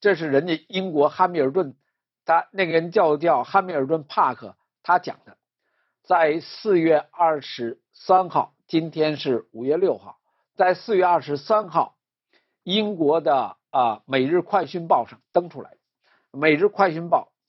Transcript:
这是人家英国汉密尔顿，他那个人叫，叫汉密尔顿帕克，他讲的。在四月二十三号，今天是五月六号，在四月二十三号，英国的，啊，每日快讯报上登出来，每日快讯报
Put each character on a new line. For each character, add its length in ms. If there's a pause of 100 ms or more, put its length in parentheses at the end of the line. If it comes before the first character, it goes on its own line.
这 140
是 140
人 180
家 220
英 240
国 160
汉 220
密 100
尔 120
顿， 240 (480)
他 280
那 140
个 60
人 200
叫， 240
叫 260
汉 220
密 80
尔 140
顿 180
帕 300
克， 220 (280)
他 160
讲 240
的。 120 (680)
在 380
四 380
月 200 (120)
二 300
十 400 (120)
三 380
号， 240 (140)
今 240
天 240
是 340
五 140
月 120
六 220
号， 220 (340)
在 200
四 220
月 80
二 160
十 160
三 320
号， 280 (680)
英 320
国 260
的， 360 (140)
啊， 360
每 180
日 160
快 260
讯 200
报 200
上 140 (120)
登 180
出 120
来， 140 (540)
每 240
日 140
快 240
讯 160
报 240 (160)